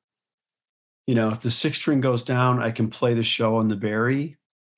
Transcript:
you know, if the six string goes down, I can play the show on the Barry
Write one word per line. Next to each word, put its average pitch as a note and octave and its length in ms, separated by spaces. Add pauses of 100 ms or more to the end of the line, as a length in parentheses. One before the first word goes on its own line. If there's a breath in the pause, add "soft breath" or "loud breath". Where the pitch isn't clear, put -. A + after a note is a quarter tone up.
(1080)
you C3 80
know, A2+ 140
if A2+ 120
the A#2+ 100
six D3 260
string D3 220
goes B2 240
down, B2+ 380
I A2+ 100
can A2+ 180
play A#2+ 240
the A#2 100
show A2 340
on A2 100
the G#2+ 80
Barry A#2 640 (400)